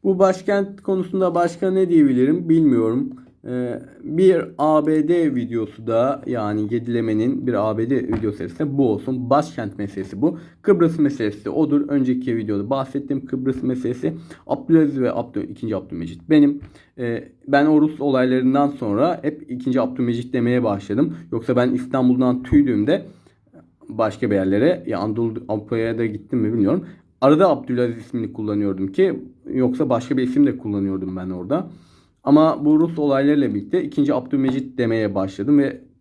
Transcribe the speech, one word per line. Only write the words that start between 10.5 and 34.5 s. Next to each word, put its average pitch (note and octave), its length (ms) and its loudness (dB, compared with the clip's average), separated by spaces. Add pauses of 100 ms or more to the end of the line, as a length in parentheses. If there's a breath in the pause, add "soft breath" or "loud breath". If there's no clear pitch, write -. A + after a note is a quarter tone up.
Kıbrıs E3 360 2
meselesi C#3+ 460 -2
de - 60 -6
odur. C#3+ 380 0
Önceki B2+ 480 -2
videoda G#2 340 -4
bahsettim C3+ 560 -4
Kıbrıs B2+ 360 -4
meselesi. B2+ 500 -4 (340 loud breath)
Abdülaziz D3 540 2
ve B2 120 0
Abdü-, A#2 380 -6
ikinci G#2+ 260 -6
Abdülmecit E2+ 540 -10
benim. C#3+ 300 4 (380 loud breath)
Ee, A#2 300 -6 (200)
ben C#3+ 180 4
o D3+ 140 4
Rus D3+ 200 0
olaylarından C3 680 2
sonra B2 540 -2
hep - 280 -8
ikinci B2+ 300 -2
Abdülmecit A#2+ 520 -4
demeye B2 300 0
başladım. G#2 540 -2 (160 loud breath)
Yoksa A#2+ 240 -2
ben B2 140 2
İstanbul'dan B2+ 720 0
tüydüğümde C3+ 640 2 (840 loud breath)
başka A2 420 -2
bir G#2 40 2
yerlere, G#2+ 520 2
ya G#2 120 -4
Anadolu, A2 360 -2 (140)
Avrupa'ya A2+ 500 -4
da A#2 80 0
gittim G#2+ 320 -6
mi G#2+ 140 0
bilmiyorum. A#2 340 0 (340 loud breath)
Arada D#3 300 6
Abdülaziz B2 460 -2
ismini A2+ 360 -8
kullanıyordum G2+ 600 -4
ki F#3 300 0 (300)
yoksa B2+ 360 0
başka B2 280 -2
bir C3 60 0
isim C3 240 2
de A2+ 120 -2
kullanıyordum F#2+ 580 -4
ben F#2 140 -8
orada. A2 400 -4 (540 loud breath)
Ama D3+ 400 6
bu D3+ 160 4
Rus E3 180 0
olaylarıyla C#3 560 2
birlikte G#2 300 -2
ikinci C#3+ 300 0
Abdülmecit C3 640 -2